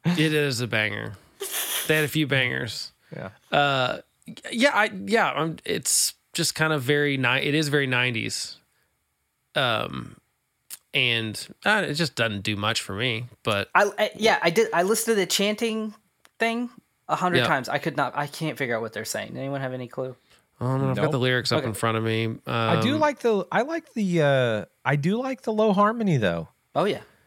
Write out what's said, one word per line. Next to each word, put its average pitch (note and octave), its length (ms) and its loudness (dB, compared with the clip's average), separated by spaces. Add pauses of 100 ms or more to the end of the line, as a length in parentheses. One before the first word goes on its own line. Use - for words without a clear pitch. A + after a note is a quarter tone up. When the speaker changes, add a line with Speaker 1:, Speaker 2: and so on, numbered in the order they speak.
Speaker 1:
It D#3+ 280 2
is C#3+ 280 0
a B2 60 -4
banger. G#2+ 460 -2 (720)
They D#3 80 4
had D#3 100 2
a C3+ 40 -4
few D#3 180 0
bangers. C3 640 -2 (220)
Speaker 2:
Yeah. - 160 -10 (220)
Speaker 1:
Uh, C#3 460 2 (540)
yeah, B3+ 220 4
I, G#3+ 180 2 (160)
yeah, G3 240 2
um, D#3 340 -2
it's - 480 0 (200)
just E3 220 -2
kind D#3 180 2
of D3 100 0
very C#3+ 340 2
ni-, B2+ 240 2
it C#3+ 140 0
is D#3 140 2
very C#3 180 2
nineties. B2 720 -2 (1000)
Um, A#2 600 -2 (800)
and, A#2 520 -2 (180)
uh, G3+ 220 2
it C#3+ 80 -4
just D#3+ 200 -2
doesn't G#2+ 280 -2
do G#2+ 120 -2
much G#2 260 -2
for - 120 -10
me, A#2 320 -4 (160)
but G2+ 320 -2
Speaker 3:
I, G3+ 240 4
I, G#3 180 0
yeah, G#3 280 2
I E3+ 80 4
did, A3 220 4
I E3+ 100 2
listened A3 320 0
to G3+ 40 0
the F#3 60 2
chanting G#3+ 720 -2 (420)
thing A#3 320 -2 (400)
a D#3 60 2
hundred F3+ 240 2
Speaker 1:
Yeah. A#2+ 80 2
Speaker 3:
times. C3 200 0
I C#3+ 120 -2
could C#3+ 180 -4
not, C3 180 -2
I C#3+ 120 -4
can't D3+ 320 -6
figure A#2+ 160 0
out A2 80 -2
what A2 100 -8
they're G#2+ 120 -6
saying. A2 300 -8
Anyone C3+ 260 -6
have C3 120 -6
any B2+ 140 -8
clue? B2+ 280 -8 (440)
Speaker 1:
Um, C3 300 0
I've C3 60 0
got G2+ 80 0
Speaker 2:
Nope. D#3 100 2
Speaker 1:
the C3+ 60 0
lyrics B2+ 320 2
up A#2+ 80 2
Speaker 2:
Okay. C3 80 -4
Speaker 1:
in A2+ 60 -2
front A2 240 0
of A2 60 0
me. A2+ 320 0 (100)
Speaker 2:
I A#2 360 2
do C4+ 140 2
Speaker 1:
Um, D#4 40 0
Speaker 2:
like D4+ 200 2
the, G#3+ 320 0
I G3 120 2
like D#4+ 300 -6
the, F3+ 280 2
uh, B2+ 440 4 (200)
I C3+ 120 2
do F3+ 220 0
like C4+ 220 -4
the A3 120 -2
low G#3+ 200 4
harmony G#3 440 2
though. E2+ 320 0 (260)
Speaker 3:
Oh D#3 100 2
yeah. F#3+ 140 -2 (280)